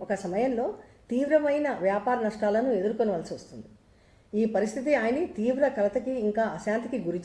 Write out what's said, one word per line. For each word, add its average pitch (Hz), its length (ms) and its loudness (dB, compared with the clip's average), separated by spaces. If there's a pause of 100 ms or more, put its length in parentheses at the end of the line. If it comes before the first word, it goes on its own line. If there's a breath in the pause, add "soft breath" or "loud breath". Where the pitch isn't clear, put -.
ఒక 196 140 -4
సమయంలో 233 600 -2 (360 loud breath)
తీవ్రమైన 285 600 2 (100)
వ్యాపార 208 380 2
నష్టాలను 220 520 2
ఎదుర్కొనవలసి 202 640 0
వస్తుంది. - 340 -16 (640 soft breath)
ఈ 220 100 4
పరిస్థితి 220 500 0
ఆయన్ని 247 320 0
తీవ్ర 254 420 0
కలతకి 220 420 0
ఇంకా 220 320 0
అశాంతికి 220 600 -2
గురి 175 200 -4